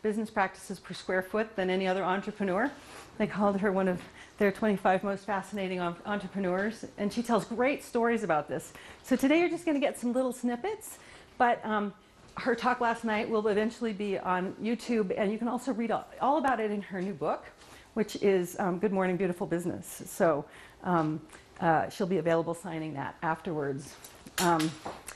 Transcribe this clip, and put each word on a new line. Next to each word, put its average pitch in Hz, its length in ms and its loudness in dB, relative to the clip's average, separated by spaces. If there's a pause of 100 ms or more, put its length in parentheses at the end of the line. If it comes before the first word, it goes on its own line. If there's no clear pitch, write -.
business 214 280 -2
practices - 480 -2
per - 160 -14
square 185 280 0
foot 220 340 -2
than 185 140 0
any 190 160 2
other 185 160 2
entrepreneur. 196 680 0 (460)
They 214 100 2
called 196 340 2
her 202 120 4
one 190 160 2
of 180 120 0 (380)
their 202 140 4
twenty-five 196 500 2
most 196 220 -4
fascinating 190 540 -4
en-, 170 180 -2 (100)
entrepreneurs, 196 760 -2 (140)
and 208 140 0
she 240 100 -2
tells 226 220 2
great 247 380 0
stories 233 400 0
about 160 260 0
this. - 240 -6 (300)
So - 140 2
today 294 240 6
you're 349 80 4
just 330 160 -4
gonna 285 160 2
get 254 180 0
some 240 140 0
little 254 200 0
snippets, 240 680 -4 (400)
but, - 260 4
um, 208 300 0 (420)
her 247 180 2
talk 247 260 2
last 233 240 0
night 220 240 0
will 220 200 2
eventually 220 440 0
be 196 260 -2
on 180 340 0 (100)
YouTube, 220 540 0
and 208 160 2
you 220 60 -4
can 233 100 -2
also 247 240 -2
read 233 180 -2
all, - 160 -2 (140)
all 277 180 4
about 254 220 2
it 214 100 0
in 208 120 -2
her 185 180 -8
new 196 140 -4
book, 160 320 -2 (480)
which 214 220 -2
is, 185 440 2
um, 185 180 0
Good 180 140 0
Morning 185 240 2
Beautiful 175 300 0
Business. 170 600 -4
So, 156 380 2 (400)
um, 156 360 2 (400)
uh, 160 280 4
she'll - 180 -4
be 180 120 2
available 165 360 2
signing 160 400 -8
that 139 280 -6
afterwards. 151 760 -4 (420)
Um, 165 320 4 (460)